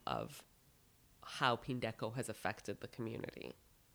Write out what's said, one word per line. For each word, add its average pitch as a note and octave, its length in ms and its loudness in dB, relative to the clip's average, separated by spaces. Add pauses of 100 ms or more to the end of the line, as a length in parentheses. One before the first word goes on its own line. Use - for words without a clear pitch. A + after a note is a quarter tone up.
of - 340 0 (840)
how B2+ 300 6
Pindeco A2+ 600 0
has B2 140 0
affected - 520 -2
the - 60 -8
community. - 640 -4 (420)